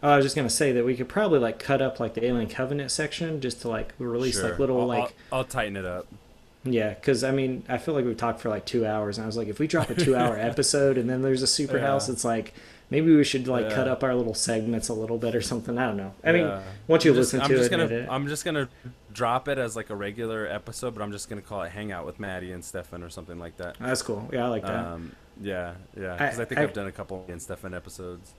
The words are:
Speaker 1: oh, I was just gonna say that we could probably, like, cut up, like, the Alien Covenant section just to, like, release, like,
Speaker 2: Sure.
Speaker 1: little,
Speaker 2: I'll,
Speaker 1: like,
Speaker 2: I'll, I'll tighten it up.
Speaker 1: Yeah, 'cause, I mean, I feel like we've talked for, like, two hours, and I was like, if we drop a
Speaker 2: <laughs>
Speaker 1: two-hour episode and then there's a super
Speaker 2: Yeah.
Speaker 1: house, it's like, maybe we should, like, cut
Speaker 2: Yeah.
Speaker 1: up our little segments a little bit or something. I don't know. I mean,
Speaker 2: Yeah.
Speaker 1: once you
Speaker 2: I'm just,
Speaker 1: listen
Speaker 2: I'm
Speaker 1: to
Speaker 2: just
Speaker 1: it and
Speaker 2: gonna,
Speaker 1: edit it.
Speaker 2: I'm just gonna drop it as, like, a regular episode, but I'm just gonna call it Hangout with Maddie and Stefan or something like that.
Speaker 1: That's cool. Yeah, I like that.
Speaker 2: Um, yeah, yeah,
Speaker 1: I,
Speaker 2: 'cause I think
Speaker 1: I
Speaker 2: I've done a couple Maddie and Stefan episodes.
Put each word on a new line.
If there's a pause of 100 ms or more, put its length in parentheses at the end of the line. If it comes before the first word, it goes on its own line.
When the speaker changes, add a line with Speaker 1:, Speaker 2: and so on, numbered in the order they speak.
Speaker 1:
oh,
I
was
just
gonna
say
that
we
could
probably,
like,
cut
up,
like,
the
Alien
Covenant
section
just
to,
like,
release,
like,
Speaker 2:
Sure.
Speaker 1:
little,
Speaker 2:
I'll,
Speaker 1:
like, (180)
Speaker 2:
I'll,
I'll
tighten
it
up. (560)
Speaker 1:
Yeah,
'cause,
I
mean,
I
feel
like
we've
talked
for,
like,
two
hours,
and
I
was
like,
if
we
drop
a
Speaker 2:
<laughs>
Speaker 1:
two-hour
episode
and
then
there's
a
super
Speaker 2:
Yeah.
Speaker 1:
house,
it's
like, (360)
maybe
we
should,
like,
cut
Speaker 2:
Yeah.
Speaker 1:
up
our
little
segments
a
little
bit
or
something.
I
don't
know. (100)
I
mean,
Speaker 2:
Yeah. (260)
Speaker 1:
once
you
Speaker 2:
I'm
just,
Speaker 1:
listen
Speaker 2:
I'm
Speaker 1:
to
Speaker 2:
just
Speaker 1:
it
and
Speaker 2:
gonna,
Speaker 1:
edit
it.
Speaker 2:
I'm
just
gonna (440)
drop
it
as,
like,
a
regular
episode,
but
I'm
just
gonna
call
it
Hangout
with
Maddie
and
Stefan
or
something
like
that.
Speaker 1:
That's
cool.
Yeah,
I
like
that.
Speaker 2:
Um, (300)
yeah, (260)
yeah,
Speaker 1:
I,
Speaker 2:
'cause
I
think
Speaker 1:
I
Speaker 2:
I've
done
a
couple
Maddie
and
Stefan
episodes.